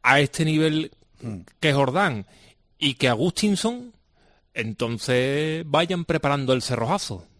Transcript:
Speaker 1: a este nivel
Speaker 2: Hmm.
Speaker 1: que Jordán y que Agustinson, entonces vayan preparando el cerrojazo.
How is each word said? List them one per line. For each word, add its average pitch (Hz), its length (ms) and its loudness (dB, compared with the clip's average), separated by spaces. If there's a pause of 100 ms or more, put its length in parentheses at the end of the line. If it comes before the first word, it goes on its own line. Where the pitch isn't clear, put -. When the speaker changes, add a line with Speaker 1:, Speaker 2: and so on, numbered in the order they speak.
Speaker 1:
a 131 160 6
este 147 240 0
nivel 156 480 2 (300)
Speaker 2:
Hmm. 107 180 -10 (220)
Speaker 1:
que 156 100 2
Jordán 139 540 2 (520)
y 139 180 -2
que 135 120 0
Agustinson, 208 840 0 (600)
entonces 127 1120 -2
vayan 165 380 0
preparando 139 480 0
el 127 80 2
cerrojazo. 120 640 -4 (140)